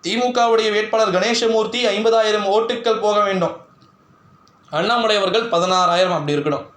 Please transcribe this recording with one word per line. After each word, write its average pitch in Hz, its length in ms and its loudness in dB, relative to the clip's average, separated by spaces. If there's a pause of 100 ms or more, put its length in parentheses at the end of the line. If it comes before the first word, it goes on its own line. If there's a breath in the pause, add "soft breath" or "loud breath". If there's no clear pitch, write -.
திமுகவுடைய 233 720 0
வேட்பாளர் 214 400 0
கணேசமூர்த்தி 226 640 0 (100)
ஐம்பதாயிரம் 214 640 0
ஓட்டுக்கள் 226 500 -2
போக 208 220 2
வேண்டும், 180 280 -2 (1200)
அண்ணாமலை 214 420 0
அவர்கள் 190 320 0
பதினாறாயிரம் 180 680 2
அப்படி 147 180 -2
இருக்கணும். 147 280 -2 (120)